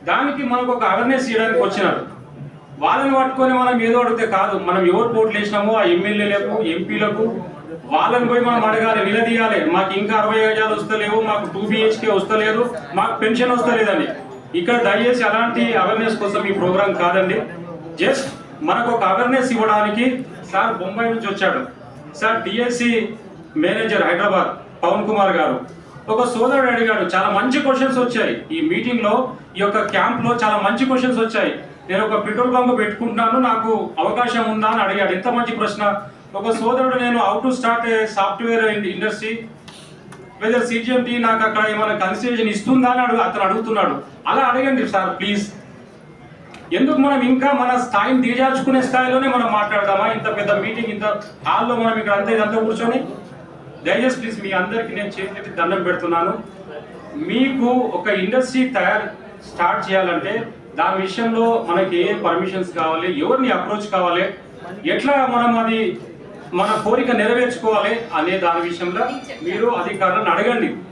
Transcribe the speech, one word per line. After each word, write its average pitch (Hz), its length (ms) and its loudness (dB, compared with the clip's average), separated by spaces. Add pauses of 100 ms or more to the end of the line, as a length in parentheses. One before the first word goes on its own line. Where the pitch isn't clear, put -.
దానికి 269 380 0
మనకు 247 300 0
ఒక - 120 0
అవేర్‌నెస్ 240 460 2
చేయడానికి 220 300 2
వచ్చినారు. 185 460 0 (720)
వాళ్ళని 269 360 2
పట్టుకొని 262 400 2
మనం 247 280 2
ఏదో 233 160 4
అడిగితే 226 280 2
కాదు. 190 320 0
మనం 180 280 2
ఎవరు 220 220 4
ఓట్లు 220 300 2
వేసినామో 208 360 0
ఆ 214 80 4
ఎమ్మెల్యేలకు, 202 800 2
ఎంపీలకు 208 800 -2 (460)
వాళ్ళని 233 400 2
పోయి 240 140 2
మనం 233 240 2
అడగాలి, 214 400 2
నిలదీయాలి. 220 680 2
"మాకు 190 220 2
ఇంకా 208 240 0
అరవై 214 220 2
గజాలు 220 360 2
వస్తలేవు, 214 460 -2
మాకు 208 260 -2
టూ 175 140 -6
బీహెచ్కే 220 520 2
వస్తలేదు, 220 600 0 (200)
మాకు 202 260 0
పెన్షన్ 233 300 2
వస్తలేదని." 220 560 2 (520)
ఇక్కడ 240 240 2
దయచేసి 233 400 2
అలాంటి 233 520 2
అవేర్‌నెస్ 214 440 2
కోసం 196 280 0
ఈ 190 60 0
ప్రోగ్రామ్ 185 420 2
కాదండి. 180 480 2 (640)
Just 233 240 2 (340)
మనకు 240 280 0
ఒక 226 140 2
అవేర్‌నెస్ 247 480 2
ఇవ్వడానికి 220 720 2 (280)
సార్ 220 220 2
బొంబాయి 208 360 -2
నుంచి 226 160 -2
వచ్చాడు. 190 400 0 (500)
సార్ 214 260 0
డిఎస్సి 233 720 0 (420)
మేనేజర్ 202 460 2
హైదరాబాద్ 180 800 0
పవన్ 196 240 2
కుమార్ 196 300 2
గారు, 127 240 0 (480)
ఒక 233 180 2
సోదరుడు 247 440 2
అడిగాడు, 226 300 2
చాలా 196 300 0
మంచి 254 300 2
క్వశ్చన్స్ 262 380 2
వచ్చాయి. 226 440 0 (100)
ఈ 160 80 -2
మీటింగ్ 220 400 0
లో, 233 320 2 (240)
ఈ 185 40 -4
యొక్క 202 260 2
క్యాంప్ 196 380 0
లో 233 200 2
చాలా 214 120 2
మంచి 220 280 2
క్వశ్చన్స్ 247 340 2
వచ్చాయి. 208 420 0 (280)
"నేను 190 180 0
ఒక 208 200 0
పెట్రోల్ 240 240 0
బంక్ 247 280 4
పెట్టుకుంటున్నాను, 233 640 0
నాకు 220 580 0
అవకాశం 233 520 0
ఉందా?" 220 180 0
అని 226 140 0
అడిగాడు. 196 300 0
ఎంత 185 160 -2
మంచి 233 280 0
ప్రశ్న. 208 460 -2 (320)
ఒక 208 160 -2
సోదరుడు, 262 480 2
"నేను 240 200 0
how 214 280 0
to 254 100 2
start 233 160 0
a 233 320 0
software 220 640 0
in - 0 -
industry, 208 680 -4 (1040)
whether 226 240 2
సీజీఎంటీ 240 540 0
నాకు 226 240 2
అక్కడ 214 280 2
ఏమైనా 214 360 0
కన్సిడరేషన్ 220 420 0
ఇస్తుందా?" 247 400 2
అని 247 120 2
అడుగు-, 233 200 2
అతను - 220 0
అడుగుతున్నాడు. 208 600 0 (260)
అలా 214 140 2
అడగండి 254 460 2
సార్, 185 320 -2
ప్లీజ్. 202 320 -2 (1200)
ఎందుకు 269 260 2
మనం 277 220 4
ఇంకా 262 320 4
మన 247 240 2
స్థాయిని 226 460 2
దిగజార్చుకునే 262 600 2
స్థాయిలోనే 254 460 2
మనం 240 240 2
మాట్లాడదామా? 202 540 0
ఇంత 214 300 -2
పెద్ద 202 160 0
మీటింగ్, 220 260 -2
ఇంత 214 420 -4 (260)
హాల్లో 233 300 0
మనం 226 220 0
ఇక్కడ 208 140 -2
అంతా 202 200 0
ఇదంతా 220 280 2
కూర్చొని, 226 440 0 (800)
దయచేసి 254 360 0
ప్లీజ్ 226 220 -8
మీ 196 100 -6
అందరికీ 202 420 -2
నేను 202 120 -4
చేతులెత్తి 190 440 -8
దండం 175 320 -2
పెడుతున్నాను. 170 560 0 (800)
మీకు 233 500 0
ఒక 220 420 0
ఇండస్ట్రీ 254 600 2
తయారు, 196 400 0 (440)
స్టార్ట్ 190 380 0
చేయాలంటే 190 580 0 (260)
దాని 190 280 0
విషయంలో 226 680 0
మనకి 180 260 2
ఏ 196 180 2
పర్మిషన్స్ 185 580 -2
కావాలి, 165 480 -2
ఎవరిని 240 300 0
అప్రోచ్ 208 420 -4
కావాలి, 185 420 0 (520)
ఎట్లా 269 400 2
మనం 240 320 2
అది 220 420 -2 (540)
మన 208 300 0
కోరిక 247 260 2
నెరవేర్చుకోవాలి 220 880 0 (140)
అనే 175 240 0
దాని 175 220 0
విషయంలో 175 460 -4 (360)
మీరు 208 240 -2
అధికారులను 190 640 0
అడగండి. 226 440 0 (180)